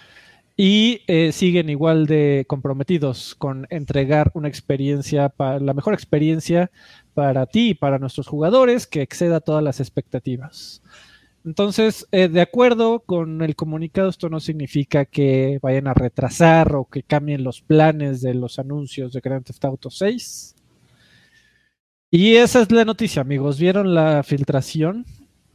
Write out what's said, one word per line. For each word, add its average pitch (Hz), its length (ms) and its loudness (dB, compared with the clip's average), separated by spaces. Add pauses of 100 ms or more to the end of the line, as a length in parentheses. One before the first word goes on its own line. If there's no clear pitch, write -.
(560)
y, 214 500 2
eh, 165 260 2
siguen 175 360 0
igual 156 380 2
de 143 420 2
comprometidos 139 880 -4
con 135 360 -8
entregar 147 640 0
una 151 140 -6
experiencia 143 800 -2
pa-, 139 300 -4
la 135 160 -2
mejor 190 200 -2
experiencia 160 760 0 (440)
para 135 320 0
ti 226 240 0
y 175 40 -2
para 139 240 -2
nuestros 135 300 -10
jugadores 233 580 2
que 147 160 -4
exceda 165 380 -2
todas 151 240 0
las 143 160 -4
expectativas. - 1040 -10 (600)
Entonces, 202 680 -2
eh, 185 160 4
de 170 120 2
acuerdo 233 600 2
con 160 420 -4
el 160 140 -2
comunicado, 160 520 -4
esto 175 200 -6
no 160 100 -6
significa 147 680 -2
que 135 580 0
vayan 135 260 0
a 127 60 -2
retrasar 151 840 4
o 131 80 -4
que - 180 -10
cambien 147 400 -2
los 127 200 -8
planes 156 580 2
de 127 140 -2
los 123 260 -6
anuncios 135 520 -8
de 127 80 -8
Grand 131 240 -6
Theft - 200 -10
Auto 131 260 -8
seis. - 640 -8 (1600)
Y 208 260 6
esa 240 260 6
es 202 80 0
la 226 140 6
noticia, 214 380 -4
amigos. 139 360 -4
¿Vieron 185 360 0
la 156 280 2
filtración? 156 840 -4 (500)